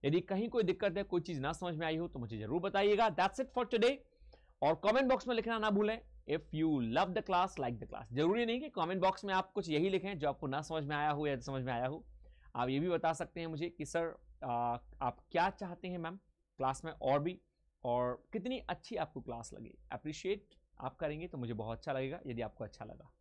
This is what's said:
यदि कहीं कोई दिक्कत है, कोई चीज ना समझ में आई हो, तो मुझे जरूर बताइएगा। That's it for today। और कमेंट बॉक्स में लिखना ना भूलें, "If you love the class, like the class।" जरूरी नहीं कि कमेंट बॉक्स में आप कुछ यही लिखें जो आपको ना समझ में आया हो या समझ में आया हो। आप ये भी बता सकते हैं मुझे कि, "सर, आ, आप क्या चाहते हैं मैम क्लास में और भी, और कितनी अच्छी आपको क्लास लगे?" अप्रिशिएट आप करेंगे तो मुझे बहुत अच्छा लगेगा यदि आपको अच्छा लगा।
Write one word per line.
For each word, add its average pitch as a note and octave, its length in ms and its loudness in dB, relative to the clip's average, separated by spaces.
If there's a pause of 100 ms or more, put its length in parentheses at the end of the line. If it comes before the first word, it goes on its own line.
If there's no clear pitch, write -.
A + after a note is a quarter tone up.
यदि D#3+ 160 4
कहीं G3+ 280 -2
कोई A#3 140 2
दिक्कत F#3+ 340 2
है, G3+ 60 -2
कोई F3+ 180 0
चीज D#3 180 -6
ना C#3+ 140 -2
समझ F3 220 -4
में D#3+ 120 -2
आई D#3+ 100 0
हो, E3+ 100 -2
तो D3+ 120 -8
मुझे A2+ 180 -6
जरूर A2 240 -2
बताइएगा। G#3 480 4
That's F#3 300 0
it C4 80 -2 (100)
for A#3+ 120 0
today। A#3+ 260 4 (680)
और D3+ 140 4
कमेंट A#3 340 4
बॉक्स B3+ 180 2
में B3 80 0
लिखना A3+ 240 0
ना G#3+ 100 2
भूलें, G#3+ 320 2 (280)
"If D3+ 120 2 (200)
you D#3+ 80 6
love C#3 400 4
the F3+ 200 -2
class, F3+ 300 4
like A#2+ 200 -2
the A2+ 100 -10
class।" G#2+ 240 -12
जरूरी F3+ 320 4
नहीं A#3 160 0
कि D4+ 80 -8
कमेंट F3+ 320 -2
बॉक्स - 240 2
में G3 80 0
आप F#3 180 0
कुछ F3 180 -4
यही D#3 200 4
लिखें F#3+ 300 0
जो D3 100 2
आपको C#3 180 -4
ना C3+ 140 -2
समझ D#3 220 -2
में D3 120 -2
आया D3 160 2
हो D3 160 0
या C#3 120 0
समझ C3 240 -4
में B2+ 100 -2
आया A#2+ 140 0
हो। D3 180 -6 (500)
आप B2 140 0
ये C3+ 100 2
भी E3+ 100 2
बता E3 240 2
सकते E3 260 -6
हैं E3 80 -4
मुझे D#3+ 220 -4
कि, D#3+ 160 -8
"सर, E3 360 -2 (220)
आ, A#2+ 340 0 (240)
आप B2+ 300 -4
क्या F3 180 2
चाहते F#3 380 -10
हैं F3+ 100 -4
मैम E3+ 200 -6 (400)
क्लास C3+ 280 -2
में D#3+ 60 -8
और C#3 280 2
भी, F3+ 220 -4 (420)
और B2 500 -2
कितनी A#3 260 -4
अच्छी - 360 -8
आपको D#3 260 -6
क्लास A#2+ 320 -10
लगे?" A2 240 -16 (140)
अप्रिशिएट F#3 580 -6 (320)
आप C3 140 -8
करेंगे D3+ 320 -6
तो - 100 -10
मुझे A#2 160 -4
बहुत A2 240 0
अच्छा C#3 160 -2
लगेगा C3+ 340 0
यदि A#2 140 -2
आपको A2 220 -4
अच्छा G#2+ 220 -10
लगा। - 360 -14